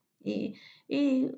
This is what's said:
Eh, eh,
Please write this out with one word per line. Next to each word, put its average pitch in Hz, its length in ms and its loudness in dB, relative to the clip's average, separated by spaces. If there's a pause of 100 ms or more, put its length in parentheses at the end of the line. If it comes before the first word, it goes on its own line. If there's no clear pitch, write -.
(240)
Eh, - 300 -4 (340)
eh, 262 500 2